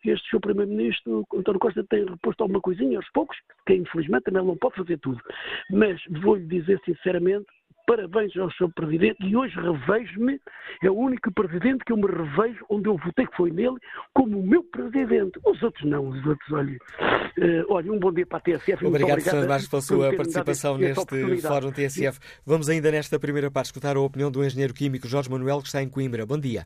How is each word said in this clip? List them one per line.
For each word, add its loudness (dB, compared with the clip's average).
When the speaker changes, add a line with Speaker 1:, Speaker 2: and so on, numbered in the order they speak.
Speaker 1:
este 0
senhor 2
Primeiro-Ministro, 0
António 0
Costa, 0
tem 2
reposto -4
alguma 0
coisinha 0
aos -10
poucos, -2
que 6
infelizmente 0
também 0
não 0
pode 0
fazer -4
tudo. -4
Mas 2
vou-lhe 2
dizer 0
sinceramente, 0
parabéns 0
ao -2
seu 0
presidente, 2
e 0
hoje 2
revejo-me, 0
é 4
o 4
único 0
presidente 0
que -2
eu 2
me 2
revejo 0
onde 0
eu 4
votei, 0
que -12
foi 2
nele, 0
como 2
o 0
meu 6
presidente. 0
Os 4
outros -4
não, 0
os -8
outros, 0
olha, -2
eh, 4
olha, 0
um 0
bom 2
dia 0
para -8
a -6
T 0
S -2
F, 0
muito 4
Speaker 2:
Obrigado, 4
Speaker 1:
obrigado 0
Speaker 2:
Fernando 2
Vasco, 0
pela 0
Speaker 1:
por -8
Speaker 2:
sua 4
Speaker 1:
me 4
terem 4
dado 0
Speaker 2:
participação -2
Speaker 1:
esta 2
Speaker 2:
neste 0
Speaker 1:
oportunidade. -2
Speaker 2:
Fórum -2
T -4
S -2
F. -4
Vamos 2
ainda 4
nesta -2
primeira -2
parte -2
escutar -4
a 2
opinião -2
do 0
engenheiro -2
químico -4
Jorge -2
Manuel, -2
que -14
está -4
em -4
Coimbra. -4
Bom -4
dia. -4